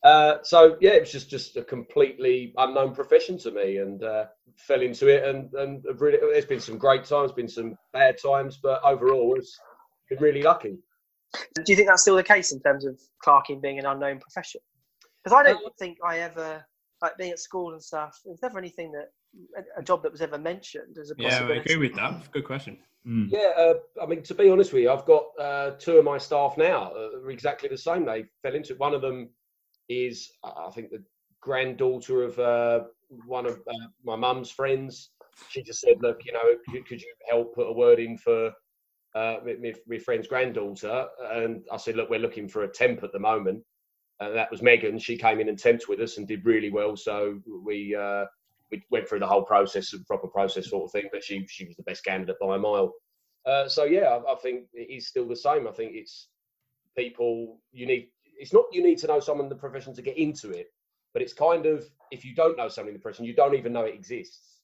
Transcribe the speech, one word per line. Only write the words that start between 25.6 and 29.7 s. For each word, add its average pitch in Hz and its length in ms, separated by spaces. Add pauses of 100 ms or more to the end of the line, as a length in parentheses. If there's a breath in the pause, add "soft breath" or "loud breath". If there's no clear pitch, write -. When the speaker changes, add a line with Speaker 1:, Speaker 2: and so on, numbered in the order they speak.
Speaker 1:
two 165 200
of 151 80
my 143 120
staff 143 400
now, 156 340
uh, 110 320
are 135 80
exactly 139 380
the 135 80
same. 170 280
They 110 200 (160)
fell 135 140
into 147 180
it. 127 60
One 143 140
of 139 80
them 127 280 (580)